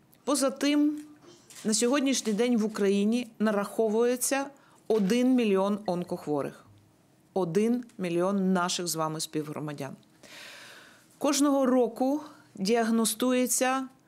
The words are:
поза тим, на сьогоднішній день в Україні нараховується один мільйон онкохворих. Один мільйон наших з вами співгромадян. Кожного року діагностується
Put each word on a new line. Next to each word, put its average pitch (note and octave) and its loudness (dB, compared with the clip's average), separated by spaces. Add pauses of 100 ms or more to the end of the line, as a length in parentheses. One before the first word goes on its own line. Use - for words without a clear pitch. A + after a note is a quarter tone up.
(240)
поза C4+ 0
тим, D4 0 (640)
на A3 0
сьогоднішній A#3+ 0
день A#3+ 2
в G#3+ 2
Україні G#3 0 (120)
нараховується A3+ 0 (420)
один A#3 2
мільйон G3+ 2
онкохворих. E3+ -4 (680)
Один G#3 0 (120)
мільйон F#3 0
наших F3+ -2
з D#3 -4
вами D#3 -4
співгромадян. D3 -8 (1200)
Кожного C#4 2
року B3+ 2 (340)
діагностується B3 0 (200)